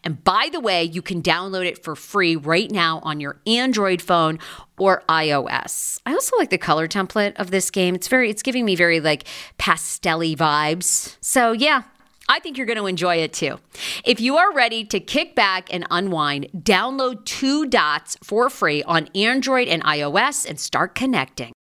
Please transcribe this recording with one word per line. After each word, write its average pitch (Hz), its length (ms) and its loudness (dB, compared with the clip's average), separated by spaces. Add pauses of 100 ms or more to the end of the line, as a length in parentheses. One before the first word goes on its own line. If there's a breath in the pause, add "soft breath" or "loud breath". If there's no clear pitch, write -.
And 160 180 -6
by 220 300 4
the 339 80 -6
way, 185 240 2
you 165 180 -6
can 175 200 -4
download 185 440 0
it - 160 -6
for 156 140 -8
free 170 400 0
right 165 340 0
now 170 320 0
on 151 160 -6
your 143 300 -10
Android 214 520 2
phone 160 380 0 (400 loud breath)
or 185 300 4
I 156 240 2
O 139 140 0
S. - 600 -6
I 254 60 -2
also 494 240 0
like 359 140 2
the 180 80 2
color 160 280 0
template 202 480 -2
of 180 160 -8
this 190 180 0
game. 180 280 0
It's 180 100 -6
very, 254 240 2
it's 214 120 -8
giving 254 220 0
me 190 120 2
very, 170 240 4
like, 151 240 0 (340 loud breath)
pastel-y 165 800 0
vibes. 151 840 0
So 233 300 2
yeah, 254 320 2 (460)
I 285 100 2
think 294 180 -10
you're 254 100 -4
gonna 220 200 -2
enjoy 175 300 0
it 160 160 -2
too. - 260 -4 (460 loud breath)
If 233 160 2
you 262 160 2
are 359 160 4
ready 233 320 0
to 208 160 -2
kick 330 340 -4
back 185 380 2
and 175 180 -4
unwind, 156 680 0
download 233 680 0
Two 285 420 0
Dots 156 560 2
for 226 280 0
free 147 340 0
on 160 320 0
Android 247 500 2
and 165 180 -2
I 151 180 0
O 147 120 -2
S 262 300 0
and 160 160 -10
start 170 340 -2
connecting. 143 580 -4 (100)